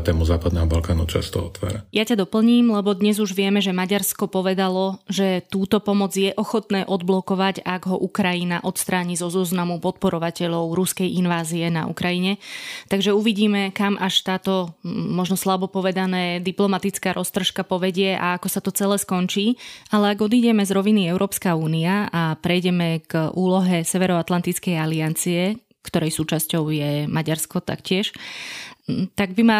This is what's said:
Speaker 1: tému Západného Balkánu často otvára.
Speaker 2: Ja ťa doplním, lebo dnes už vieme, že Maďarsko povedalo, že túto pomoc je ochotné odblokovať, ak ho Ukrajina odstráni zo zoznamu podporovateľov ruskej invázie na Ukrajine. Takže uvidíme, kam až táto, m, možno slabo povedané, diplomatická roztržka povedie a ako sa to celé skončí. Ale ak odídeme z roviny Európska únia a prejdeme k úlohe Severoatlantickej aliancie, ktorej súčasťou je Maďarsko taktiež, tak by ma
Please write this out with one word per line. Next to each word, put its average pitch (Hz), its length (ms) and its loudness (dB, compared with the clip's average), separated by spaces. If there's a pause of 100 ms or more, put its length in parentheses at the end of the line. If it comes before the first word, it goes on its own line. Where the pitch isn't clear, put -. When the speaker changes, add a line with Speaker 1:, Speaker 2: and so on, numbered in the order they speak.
Speaker 1:
tému 80 240 2
Západného 82 400 2
Balkánu 82 400 0
často - 400 -4
otvára. 101 400 -6
Speaker 2:
Ja 214 160 0
ťa 220 160 2
doplním, 233 480 4
lebo 202 240 2
dnes 208 240 2
už 202 160 -2
vieme, 196 240 2
že 190 160 0
Maďarsko 190 560 -2
povedalo, 190 800 0
že 185 400 0
túto 196 320 0
pomoc 202 320 0
je 190 240 0
ochotné 208 480 -2
odblokovať, 190 800 0
ak 180 240 -4
ho 185 80 0
Ukrajina 180 640 -2
odstráni 175 560 -2
zo 175 160 -4
zoznamu 175 480 0
podporovateľov 170 960 -2
ruskej 185 400 0
invázie 170 560 0
na 160 160 -2
Ukrajine. 180 480 0 (560)
Takže 196 160 2
uvidíme, 202 640 2
kam 202 240 0
až 185 240 0
táto, 185 640 -2
m, 170 320 -2
možno 180 160 0
slabo 190 320 0
povedané, 185 800 -2
diplomatická 190 720 0
roztržka 180 480 -2
povedie 190 480 0
a 180 240 -2
ako 185 160 -6
sa 196 80 -2
to - 80 -4
celé 196 320 0
skončí. 196 560 0 (320)
Ale 208 240 4
ak 202 80 -2
odídeme 226 400 4
z 196 160 0
roviny 196 320 4
Európska 185 480 0
únia 160 560 0
a 160 240 0
prejdeme 175 640 0
k 160 320 -2
úlohe 185 540 2
Severoatlantickej 180 880 0
aliancie, 160 800 0 (240)
ktorej 156 320 -2
súčasťou 156 560 -2
je 147 400 -2
Maďarsko 156 560 -2
taktiež, 185 480 -2 (1040)
tak 190 240 -2
by 233 80 6
ma 220 120 6